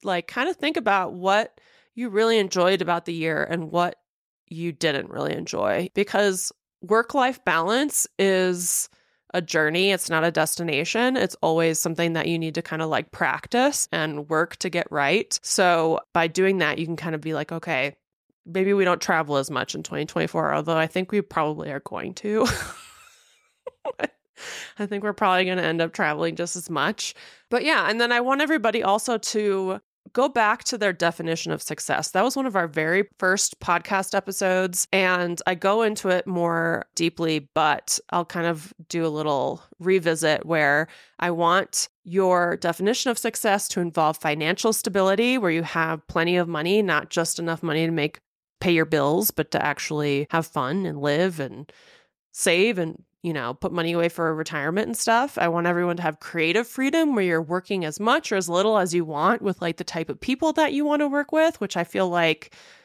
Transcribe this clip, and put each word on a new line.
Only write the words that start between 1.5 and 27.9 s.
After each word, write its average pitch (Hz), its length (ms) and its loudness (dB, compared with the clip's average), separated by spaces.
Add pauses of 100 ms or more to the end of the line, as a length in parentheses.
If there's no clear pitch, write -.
you 240 160 -6
really 220 300 4
enjoyed 185 420 2
about 175 240 -2
the 170 80 -6
year 160 300 -2
and 165 260 -4
what 175 300 0 (480)
you 165 240 -8
didn't 147 400 -2
really 147 220 -4
enjoy, - 600 -2
because 202 580 0 (300)
work-life 240 640 0
balance 202 640 0 (120)
is 185 680 2 (460)
a 180 80 -2
journey. 165 500 2
It's 185 180 -2
not 160 140 0
a 170 80 2
destination. 165 840 0
It's 190 240 0
always 160 380 2
something 170 340 0
that 160 140 -2
you 170 100 0
need 160 180 -4
to 165 60 -4
kinda, 160 240 -4
like, 147 260 -2
practice 240 800 0
and 151 380 -4
work 160 280 0
to 185 120 -4
get 170 220 -4
right. 151 500 0
So 165 580 2 (140)
by 170 140 2
doing 185 320 2
that, 151 180 0
you 165 80 -4
can 165 100 -6
kind 160 200 -6
of 156 40 -4
be 156 140 -6
like, 151 180 -4
"Okay, 143 460 -4 (480)
maybe 190 280 0
we 196 120 4
don't 180 160 2
travel 160 360 0
as 135 120 0
much 131 240 -4
in 156 100 -8
twenty 151 220 -6
twenty-four," 156 480 -2
although 151 240 0
I 160 100 2
think 185 240 -4
we 208 100 0
probably 151 500 -4
are 139 100 -8
going - 340 -10
to. 220 360 0
<laughs> - 1600 -14 (720)
I 208 60 -6
think 202 180 -8
we're 208 100 -4
probably 185 320 2
gonna 180 180 -2
end 165 180 0
up 165 120 -2
traveling 160 420 -2
just 170 200 -6
as 180 140 -10
much. 160 460 -2 (340)
But 247 160 0
yeah, 226 240 2
and 220 100 0